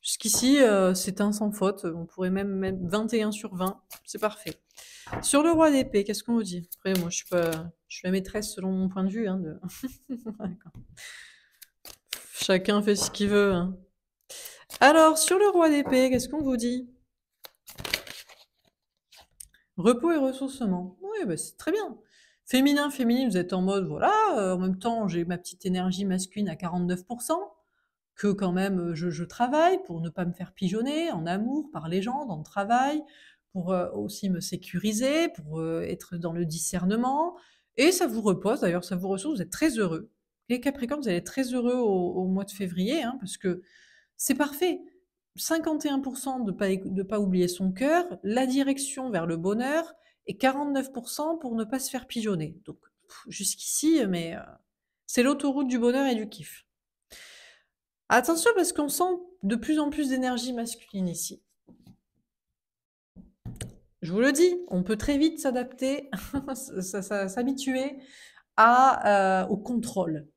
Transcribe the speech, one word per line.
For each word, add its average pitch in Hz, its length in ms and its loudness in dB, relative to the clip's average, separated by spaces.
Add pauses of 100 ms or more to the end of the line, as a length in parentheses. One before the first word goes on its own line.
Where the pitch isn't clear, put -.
Jusqu'ici, 262 600 2
euh, 196 340 6
c'est 185 260 -4
un 208 120 2
sans 208 200 -2
faute. 196 320 -2
On 165 220 -4
pourrait 185 240 -4
même 196 200 -2
mettre 190 320 -2
vingt 208 300 0
et 226 100 2
un 214 100 0
sur 208 220 -10
vingt. 185 280 -4 (220)
C'est - 160 -10
parfait. - 340 -4 (680)
Sur 285 200 4
le 330 80 6
roi 320 200 6
d'épée, 262 340 2
qu'est-ce 202 200 -6
qu'on 233 100 0
vous 226 80 2
dit ? 175 260 -8 (100)
Après, 190 220 0
moi, 170 100 -4
je - 60 -6
suis - 120 -8
pas... 170 220 0 (380)
je - 80 -16
suis - 100 -8
la 185 40 0
maîtresse 190 420 -4
selon 185 200 -6
mon 185 160 0
point 190 160 -2
de 196 60 0
vue, 214 180 -2
hein, 185 100 -2
de 160 200 -8 (500)
<laughs> - 0 -
D'accord. 214 640 -12 (1600)
Chacun 202 500 2
fait 208 140 4
ce - 140 -2
qu'il 202 180 -2
veut, 202 240 6
hein. 185 240 -2 (1040)
Alors, 311 380 10
sur 359 200 4
le 415 100 6
roi 349 200 6
d'épée, 262 420 4
qu'est-ce 254 180 0
qu'on 302 140 -4
vous 262 140 0
dit ? 240 320 -4 (3000)
Repos 240 360 4
et 330 40 2
ressourcement. 254 840 -2
Oui, 403 240 -6
bah, 170 100 -2
c'est - 200 -10
très - 160 -4
bien. 381 260 -4 (480)
Féminin, 285 440 4
féminine, 254 380 0
vous 185 80 0
êtes 180 160 0
en 185 100 0
mode, 190 240 0
voilà, 151 260 0 (260)
euh, 185 160 0
en 180 40 -2
même 185 200 0
temps, 226 300 -2
j'ai 170 160 0
ma 175 140 -4
petite - 280 -12
énergie 185 380 0
masculine 190 440 -2
à 156 80 -6
quarante-neuf 180 480 -2
pour - 180 -8
cent, 339 320 -4 (680)
que 208 80 2
quand 196 240 0
même, 190 280 0
euh, 170 140 -2
je, 170 140 -4
je 170 160 -6
travaille 311 600 2
pour 165 180 -8
ne 165 80 -4
pas 180 160 -4
me 180 60 -4
faire - 200 -12
pigeonner 269 580 -2
en 175 140 -4
amour, 233 480 -2
par 160 160 -8
les 185 140 0
gens, 262 240 -4
dans 190 100 -6
le 156 80 -10
travail, 254 580 0 (500)
pour, 185 200 -4
euh, 180 200 -2
aussi 202 360 -6
me 185 120 0
sécuriser, 220 880 0
pour, 156 300 -10
euh, 165 220 -2
être 175 360 -8
dans 170 160 -4
le 170 120 -2
discernement. 226 920 0 (400)
Et 320 160 6
ça 370 140 2
vous 226 140 -2
repose, 208 400 2
d'ailleurs, 175 240 0
ça 185 120 -6
vous 185 120 -4
ressource, 196 280 -4
vous 185 60 -4
êtes 160 80 -8
très 240 280 0
heureux. 180 320 -2 (400)
Les 247 100 0
Capricornes, 277 400 -2
vous 247 80 -4
allez 175 100 0
être - 60 -6
très 254 300 -4
heureux 247 220 0
au, 190 380 2
au 185 120 -2
mois 190 180 0
de 202 60 -14
février, 196 520 -2
hein, 247 180 -4
parce - 180 -12
que 180 240 -4 (560)
c'est - 160 0
parfait. 294 480 -2 (540)
Cinquante 320 500 -2
et - 20 0
un 277 120 0
pour 269 180 -6
cent 262 220 -4
de 202 120 -2
pas 196 160 -2
éc-, 190 240 -2
de 190 100 -2
pas 208 180 -2
oublier 185 280 2
son 190 240 -2
cœur, 302 320 2 (180)
la 233 240 0
direction 269 600 -2
vers 175 160 -2
le 165 140 -2
bonheur, 247 560 -2 (320)
et - 100 -8
quarante-neuf 269 560 0
pour 240 160 -10
cent 320 300 -4
pour 247 160 -8
ne 226 100 -2
pas 240 140 -4
se 262 100 -6
faire 247 180 -8
pigeonner. 180 600 -4
Donc, - 120 -16 (300)
pff, - 200 -20
jusqu'ici, - 800 0
mais, 170 300 -4
euh, - 40 -12 (640)
c'est - 160 2
l'autoroute 277 460 2
du 247 100 0
bonheur 247 280 2
et 254 80 2
du 214 140 -4
kiff. - 380 -18 (1500)
Attention, 330 440 4
parce 349 160 2
qu'on 294 160 0
sent 359 320 0 (240)
de 202 100 2
plus 302 240 0
en 294 100 0
plus 294 200 -2
d'énergie 254 440 -2
masculine 226 540 -6
ici. - 340 -6 (2500)
Je 165 100 -4
vous 196 60 0
le 262 140 6
dis, 359 340 4
on 180 160 0
peut 214 140 0
très 285 200 0
vite 311 220 2
s'adapter, 262 720 -4 (220)
<laughs> 277 220 -4 (260)
ça, 185 220 -6
ça, 196 260 -2
s'habituer 269 720 -2 (580)
à, 208 880 6
euh, - 20 -4
au 208 100 0
contrôle 185 720 -4 (100)